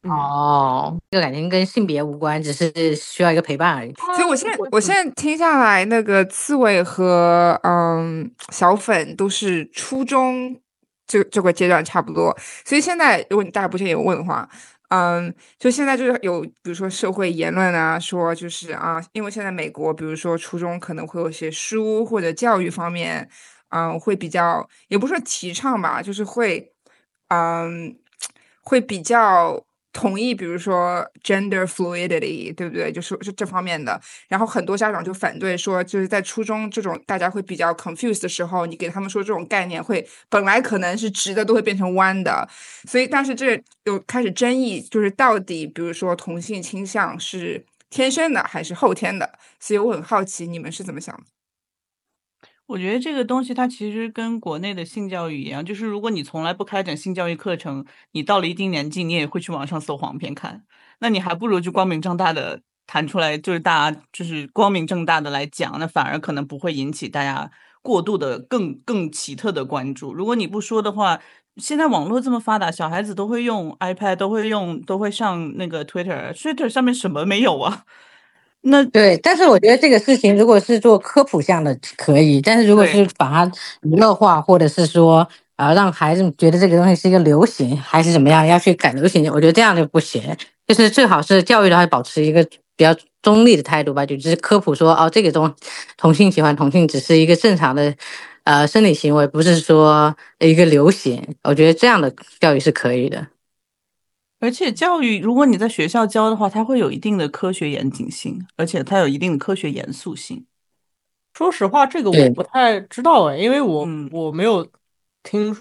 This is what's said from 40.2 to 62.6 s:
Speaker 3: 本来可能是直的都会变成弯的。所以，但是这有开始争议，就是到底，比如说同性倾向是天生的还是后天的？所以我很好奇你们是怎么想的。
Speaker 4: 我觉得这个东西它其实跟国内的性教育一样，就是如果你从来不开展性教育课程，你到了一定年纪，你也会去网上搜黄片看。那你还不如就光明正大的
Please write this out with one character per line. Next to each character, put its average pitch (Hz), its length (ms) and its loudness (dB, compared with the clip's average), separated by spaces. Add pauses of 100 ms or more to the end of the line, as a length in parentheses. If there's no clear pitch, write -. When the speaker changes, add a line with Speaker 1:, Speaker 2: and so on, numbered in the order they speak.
Speaker 3:
本 202 160 0
来 202 160 2
可 220 180 -4
能 185 200 -4
是 220 100 -6
直 196 240 -8
的 202 120 -2
都 220 100 0
会 220 80 2
变 208 140 -4
成 185 180 -4
弯 190 300 0
的。 - 240 -2 (400)
所 247 120 0
以， 254 60 0
但 277 180 -2
是 262 120 -6
这 247 260 -2 (220)
有 202 160 -4
开 - 200 -6
始 214 120 -2
争 240 200 -2
议， 240 280 -4
就 214 200 -4
是 202 120 0
到 226 260 0
底， 175 260 -10
比 151 160 -14
如 170 120 -8
说 175 240 -6
同 170 260 -12
性 202 180 -12
倾 190 240 -12
向 190 360 -6
是 170 440 -12 (240)
天 262 220 -2
生 320 220 -2
的 214 100 -2
还 - 180 -8
是 175 140 -12
后 185 180 0
天 196 240 -6
的？ - 220 -10 (220)
所 208 160 -4
以 - 20 0
我 220 140 0
很 160 100 -8
好 190 220 -2
奇 175 240 -12
你 170 100 -12
们 165 140 -14
是 190 100 -16
怎 190 100 -14
么 143 80 -14
想 - 160 -18
的。 - 60 -20 (1400)
Speaker 4:
我 214 120 -10
觉 190 160 -4
得 254 40 -2
这 302 140 -8
个 269 100 -4
东 254 220 -4
西 254 80 -10
它 247 160 -4
其 214 240 -10
实 226 160 -8
跟 226 320 -8
国 156 180 -8
内 196 140 -8
的 175 140 -10
性 202 200 -10
教 180 220 -8
育 147 160 -10
一 147 60 -12
样， 143 120 -10
就 190 120 -12
是 208 100 -12
如 208 160 -8
果 220 80 -6
你 190 140 -6
从 160 200 -10
来 170 120 -4
不 190 100 -10
开 196 180 -6
展 175 140 -8
性 185 180 -10
教 175 140 -4
育 170 80 -6
课 180 180 -8
程， 139 300 -12 (280)
你 156 100 -8
到 196 180 0
了 165 60 -4
一 170 80 -6
定 190 160 -4
年 151 180 -6
纪， 175 160 -8
你 165 80 -6
也 160 140 -2
会 160 120 -8
去 170 140 -10
网 143 140 -10
上 160 120 -8
搜 151 200 -10
黄 - 180 -12
片 165 180 -12
看。 - 280 -16 (380)
那 226 100 -2
你 196 100 0
还 180 140 -4
不 190 120 -8
如 196 140 0
就 175 100 -6
光 185 160 0
明 165 140 -4
正 180 160 -6
大 175 160 0
的 131 260 -8 (280)